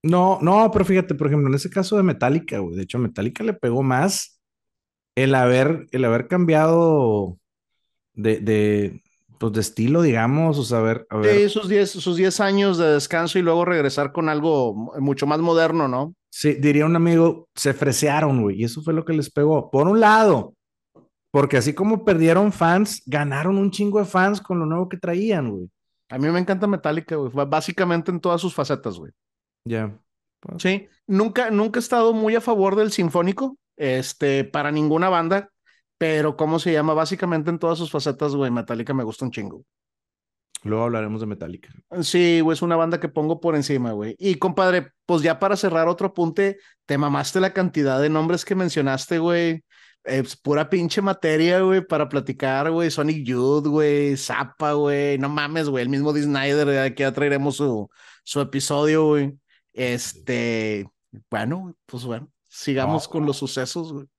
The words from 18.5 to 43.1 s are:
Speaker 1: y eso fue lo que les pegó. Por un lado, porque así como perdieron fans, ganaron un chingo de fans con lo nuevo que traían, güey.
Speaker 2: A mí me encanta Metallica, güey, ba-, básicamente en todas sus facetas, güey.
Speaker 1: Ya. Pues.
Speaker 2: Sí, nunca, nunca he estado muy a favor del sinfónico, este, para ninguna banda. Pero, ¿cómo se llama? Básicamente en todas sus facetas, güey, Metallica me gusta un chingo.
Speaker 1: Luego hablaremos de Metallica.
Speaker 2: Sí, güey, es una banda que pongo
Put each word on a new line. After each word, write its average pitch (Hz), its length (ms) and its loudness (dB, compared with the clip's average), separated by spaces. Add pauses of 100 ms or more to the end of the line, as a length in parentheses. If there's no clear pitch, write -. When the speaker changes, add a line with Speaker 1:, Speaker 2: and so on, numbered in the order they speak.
Speaker 1:
y - 20 0
eso 117 180 -6
fue 160 120 -2
lo 160 120 -2
que 165 80 -4
les 156 160 -2
pegó. 147 400 2
Por 143 180 2
un 214 120 4
lado, 214 560 4 (760)
porque 139 260 4
así 127 160 2
como 208 300 0
perdieron 180 480 4
fans, 185 540 0
ganaron 147 520 -2
un 196 140 2
chingo 208 280 -2
de 202 60 0
fans 196 360 0
con 180 180 -4
lo 160 60 -2
nuevo 175 240 -2
que 185 80 -10
traían, 175 540 -2
güey. 92 180 -10 (400)
Speaker 2:
A 127 80 -10
mí 143 120 0
me 175 100 2
encanta 185 280 -2
Metallica, 160 480 -2
güey, 135 160 -4
ba-, 143 140 -2
básicamente 170 680 -2
en 175 80 -4
todas 170 220 0
sus 180 120 -6
facetas, 127 440 -4
güey. 76 140 -18 (540)
Speaker 1:
Ya. 110 300 -6 (440)
Pues. - 240 -14
Speaker 2:
Sí, 196 240 -2 (180)
nunca, 220 460 0
nunca 214 280 0
he - 20 -4
estado 226 320 2
muy 220 220 0
a 226 60 0
favor 196 340 2
del 214 160 2
sinfónico, 190 680 -2 (180)
este, 135 680 -2
para 147 280 -4
ninguna 156 380 2
banda. 180 420 0 (460)
Pero, 151 400 0
¿cómo 156 220 0
se 170 140 0
llama? 156 200 2
Básicamente 160 560 -2
en 170 100 -4
todas 165 180 0
sus 165 140 -6
facetas, 143 440 -4
güey, 135 160 0
Metallica 117 420 -4
me 131 100 -2
gusta 110 220 -8
un 117 60 -6
chingo. 95 320 -12 (1000)
Speaker 1:
Luego 110 220 -2
hablaremos 110 360 -4
de 113 60 -8
Metallica. 87 420 -12 (320)
Speaker 2:
Sí, 170 400 2
güey, 160 140 2
es - 60 -6
una 170 140 0
banda 165 240 0
que 165 100 -6
pongo 156 300 -2